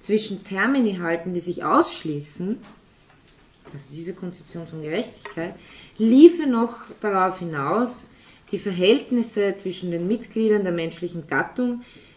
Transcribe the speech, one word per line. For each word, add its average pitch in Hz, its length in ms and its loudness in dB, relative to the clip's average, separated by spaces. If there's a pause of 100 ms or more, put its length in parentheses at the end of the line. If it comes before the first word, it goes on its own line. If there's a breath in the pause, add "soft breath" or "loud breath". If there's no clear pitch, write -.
zwischen 202 420 -2
Termini 214 540 0
halten, 170 380 -4
die 175 60 -2
sich 175 240 -8
ausschließen“, 175 920 -2 (1160)
also 143 200 -18
diese 165 220 -12
Konzeption 175 520 -14
von 160 160 -12
Gerechtigkeit, 165 720 -8 (440 loud breath)
„liefe 294 480 8
noch 233 300 0 (240)
darauf 190 380 0
hinaus, 170 680 -4 (420 loud breath)
die 196 80 -4
Verhältnisse 208 1000 2
zwischen 185 340 -8
den 170 180 -2
Mitgliedern 214 540 0
der 180 100 -2
menschlichen 165 540 -6
Gattung 240 560 -2 (340 loud breath)